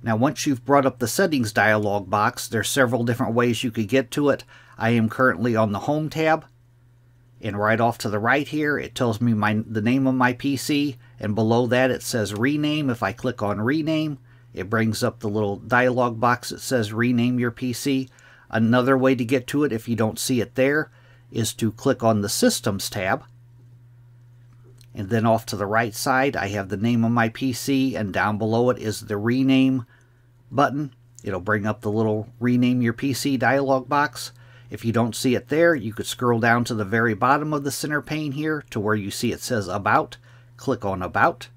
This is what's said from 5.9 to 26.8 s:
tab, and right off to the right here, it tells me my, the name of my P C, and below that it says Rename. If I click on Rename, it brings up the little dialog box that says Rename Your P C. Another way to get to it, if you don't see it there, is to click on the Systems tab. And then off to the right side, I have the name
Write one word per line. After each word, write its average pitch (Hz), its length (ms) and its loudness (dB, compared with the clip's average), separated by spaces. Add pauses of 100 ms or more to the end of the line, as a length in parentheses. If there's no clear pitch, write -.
tab, 156 360 0 (920)
and 104 200 -6
right 110 200 2
off 117 200 2
to - 100 -4
the 107 80 -2
right 127 300 0
here, 147 320 -2
it - 160 -10
tells 117 260 0
me 120 140 2
my, 107 320 0
the 107 140 -4
name 131 260 2
of 131 80 0
my 123 180 2
P 139 240 -2
C, 143 400 -2 (220)
and 104 160 -2
below 117 320 2
that 127 240 2
it - 100 -4
says 104 320 -2
Rename. 147 560 0
If 113 140 -2
I 95 100 -2
click 123 300 -6
on 101 180 -2
Rename, 151 560 -2 (380)
it 98 160 -8
brings 113 320 0
up 117 160 -2
the 110 100 -4
little 101 280 -2
dialog 123 640 0
box 120 300 0
that - 120 -10
says 113 300 -2
Rename 120 480 2
Your 120 120 0
P 127 200 -6
C. 135 380 -2 (400)
Another 123 480 4
way 131 160 4
to 123 100 0
get 123 240 0
to 143 160 0
it, 143 80 0
if 110 160 -6
you 117 80 0
don't 110 220 0
see 123 240 0
it - 140 -4
there, 143 340 2 (420)
is 113 220 -2
to 110 180 -2
click - 320 0
on 110 180 4
the 101 80 -2
Systems 120 600 0
tab. 101 340 -2 (1700)
And 98 160 -10
then 113 160 2
off 113 200 2
to - 100 -6
the 101 100 -2
right 110 300 0
side, 131 400 0
I 98 120 -2
have 101 200 -4
the 101 80 -4
name 117 300 2